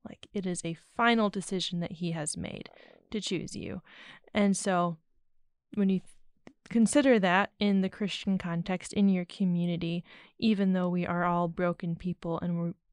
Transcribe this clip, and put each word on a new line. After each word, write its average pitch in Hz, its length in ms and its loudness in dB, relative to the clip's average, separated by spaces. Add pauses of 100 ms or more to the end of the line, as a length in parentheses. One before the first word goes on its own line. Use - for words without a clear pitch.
Like, - 280 -20
it 196 120 -4
is 175 200 -6
a 165 100 -6 (220)
final 226 320 4
decision 180 500 -4
that - 140 -6
he 165 180 -4
has 160 240 -6
made - 340 -10 (420)
to 214 100 -6
choose - 340 -6
you. 175 260 -10 (520)
And 202 240 4
so 175 400 0 (800)
when 202 140 2
you 190 100 2
th-, - 120 -20 (580)
consider 240 500 6
that 185 380 2
in 202 240 2
the 185 80 0
Christian 190 480 -4
context, 170 540 -4
in 202 160 4
your 180 180 2
community, 175 800 -2 (360)
even 196 340 4
though 180 160 2
we 175 160 0
are 175 180 0
all 175 240 2
broken 175 480 -2
people 170 460 -6
and 175 180 -2
we're, 170 140 -2 (200)